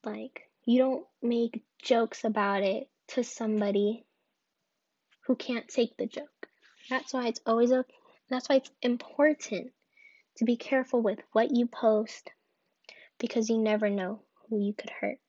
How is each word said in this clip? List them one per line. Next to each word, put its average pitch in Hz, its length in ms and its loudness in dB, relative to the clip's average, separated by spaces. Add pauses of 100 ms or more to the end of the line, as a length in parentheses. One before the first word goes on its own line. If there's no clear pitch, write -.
like, 214 460 -12 (160)
you 240 140 6
don't 262 260 0 (160)
make 233 420 -2 (180)
jokes 233 420 0
about 202 400 0
it 220 260 -2 (200)
to 247 140 -2
somebody 208 840 -2 (1200)
who 254 80 2
can't 240 320 -6
take - 300 -2
the - 80 -6
joke. - 420 -14 (420)
That's - 240 -4
why 247 140 -2
it's 233 180 -6
always 233 260 4
a, 254 140 2 (440)
that's 254 200 -6
why 277 60 4
it's 269 160 2 (100)
important 254 920 0 (680)
to 233 80 2
be 233 120 4
careful 254 440 0
with 214 180 0 (120)
what 233 240 2
you 240 120 4
post, 220 640 0 (880)
because 226 300 -2
you 226 80 2
never 214 320 2
know 202 320 -4 (280)
who 220 100 0
you 202 140 0
could - 160 -12
hurt. - 280 -6 (120)